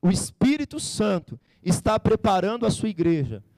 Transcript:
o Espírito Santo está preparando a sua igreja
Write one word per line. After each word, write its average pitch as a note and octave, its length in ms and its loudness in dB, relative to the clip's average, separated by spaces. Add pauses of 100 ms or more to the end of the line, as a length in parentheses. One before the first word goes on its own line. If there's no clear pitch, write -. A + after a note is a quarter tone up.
o F3 80 2
Espírito C#4+ 720 0
Santo - 580 -4 (240)
está G#3+ 380 0
preparando G#3+ 640 0
a G#3+ 60 2
sua - 180 -2
igreja D#3+ 560 0 (140)